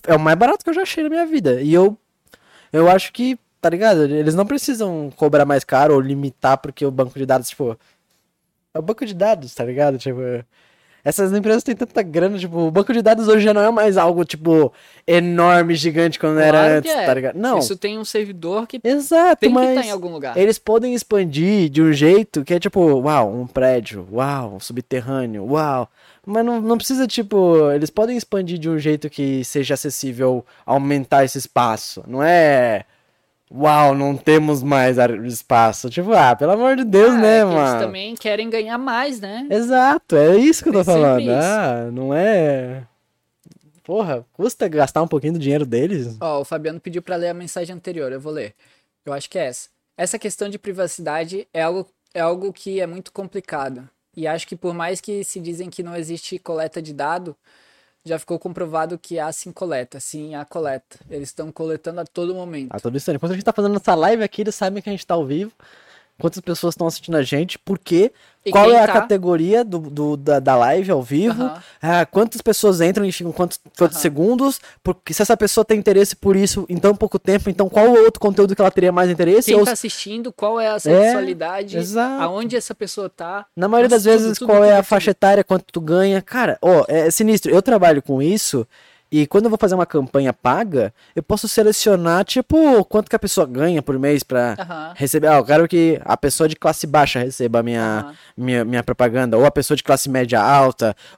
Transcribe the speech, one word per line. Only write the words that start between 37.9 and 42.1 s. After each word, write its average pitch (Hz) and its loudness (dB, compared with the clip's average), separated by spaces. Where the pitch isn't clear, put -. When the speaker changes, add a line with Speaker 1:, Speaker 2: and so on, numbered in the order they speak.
Speaker 2:
querem 220 -4
ganhar 226 -6
mais, 254 -6
né? 214 -12
Speaker 1:
Exato, 247 2
é 156 6
isso 285 4
que - 0
eu 311 0
tô 202 2
Speaker 2:
É 175 0
sempre 165 4
Speaker 1:
falando. 135 4
Speaker 2:
isso. 120 -2
Speaker 1:
Ah, 139 -2
não 131 -6